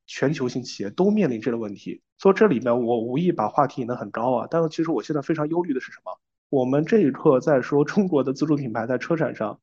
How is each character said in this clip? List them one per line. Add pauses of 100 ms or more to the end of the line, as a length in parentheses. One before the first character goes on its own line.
全
球
性
企
业
都
面
临
这
个
问
题。 (160)
所
以
这
里
面
我
无
意
把
话
题
引
得
很
高
啊，
但
是
其
实
我
现
在
非
常
忧
虑
的
是
什
么？ (380)
我
们
这
一
刻
在
说
中
国
的
自
主
品
牌
在
车
展
上